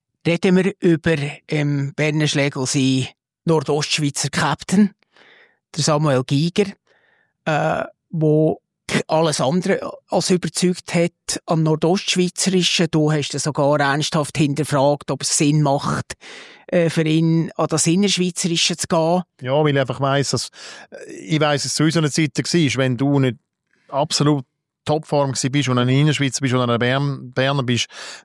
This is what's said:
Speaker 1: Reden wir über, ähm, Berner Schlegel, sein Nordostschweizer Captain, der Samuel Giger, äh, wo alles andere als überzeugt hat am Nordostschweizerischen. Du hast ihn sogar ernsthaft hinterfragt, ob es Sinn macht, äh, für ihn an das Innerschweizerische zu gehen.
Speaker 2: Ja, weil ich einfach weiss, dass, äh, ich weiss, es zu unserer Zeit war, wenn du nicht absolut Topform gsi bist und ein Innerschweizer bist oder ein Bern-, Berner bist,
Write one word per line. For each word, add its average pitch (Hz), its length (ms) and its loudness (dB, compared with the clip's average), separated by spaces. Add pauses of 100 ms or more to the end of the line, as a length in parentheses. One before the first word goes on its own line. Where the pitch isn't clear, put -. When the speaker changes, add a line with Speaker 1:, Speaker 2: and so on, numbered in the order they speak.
(280)
Speaker 1:
Reden 180 300 2
wir 190 240 2
über, 165 340 2 (320)
ähm, 147 480 -2
Berner 151 320 0
Schlegel, 143 400 -2
sein 131 400 0 (380)
Nordostschweizer 147 840 -2
Captain, 185 640 0 (800)
der 147 80 -2
Samuel 147 420 2
Giger, 170 400 0 (800)
äh, 160 400 -2 (240)
wo 156 500 2 (480)
alles 160 320 0
andere 175 540 -2 (160)
als - 200 0
überzeugt 180 640 -2
hat - 520 -2
am 160 180 0
Nordostschweizerischen. 175 1300 0
Du 156 200 2
hast 147 220 -2
ihn 143 60 -6
sogar 147 400 0
ernsthaft 143 580 0
hinterfragt, 143 720 0
ob 135 140 -6
es - 140 -2
Sinn 151 240 2
macht, 143 520 -2 (540)
äh, 170 220 2
für 160 140 0
ihn 160 520 2
an 160 140 0
das 160 180 0
Innerschweizerische 180 920 0
zu - 100 -6
gehen. 175 360 0 (180)
Speaker 2:
Ja, 131 120 -4 (100)
weil 151 100 4
ich 139 60 2
einfach 127 220 -2
weiss, 139 300 2
dass, - 180 -4 (420)
äh, - 200 -18
ich 160 280 -4
weiss, 147 260 0
es 127 80 -6
zu 151 120 0
unserer 156 260 0
Zeit 156 260 0
war, 143 460 0
wenn 127 140 0
du 143 220 0
nicht 131 180 0 (500)
absolut 143 580 0 (380)
Topform 151 480 0
gsi 131 180 -4
bist 131 200 0
und 123 80 2
ein 123 120 2
Innerschweizer 143 520 2
bist 127 120 0
oder 123 180 0
ein 117 80 2
Bern-, 131 520 -2
Berner 135 320 0
bist, 120 240 -2 (380)